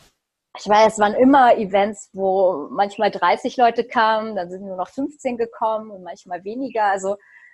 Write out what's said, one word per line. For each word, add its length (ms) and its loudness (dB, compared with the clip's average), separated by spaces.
ich 120 -6
weiß, 240 6
es 60 -6
waren 160 2
immer 420 6
Events, 560 -2
wo 580 0
manchmal 400 -2
dreißig 460 0
Leute 280 2
kamen, 520 -2
dann 120 -6
sind 160 -14
nur 120 -12
noch 100 -6
fünfzehn 500 -8
gekommen 540 -4
und 120 -18
manchmal 420 -14
weniger. 400 -4
Also 320 -2